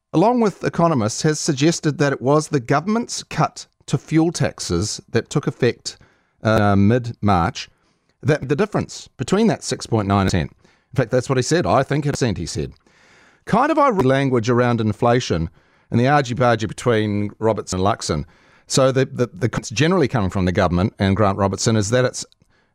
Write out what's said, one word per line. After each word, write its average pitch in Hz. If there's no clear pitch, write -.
along 233
with 208
economists, 160
has 151
suggested 151
that 151
it -
was 147
the 151
government's 170
cut -
to 147
fuel 160
taxes -
that -
took -
effect, -
uh, 104
mid-March, 101
that 143
the 143
difference -
between 202
that 151
six -
point 107
nine 98
percent. 85
In -
fact, 123
that's 123
what 131
he -
said. 160
"I 107
think 139
it's 143
percent," 107
he 85
said. 71
Kind 269
of 311
ironic 247
language 131
around 120
inflation 110
and 113
the 123
argy-bargy 120
between 104
Robertson 101
and 92
Luxon. 82
So 135
the, 131
the, 123
the -
comments -
generally 156
coming 101
from 92
the 90
government 87
and 98
Grant 98
Robertson 98
is 104
that 123
it's, -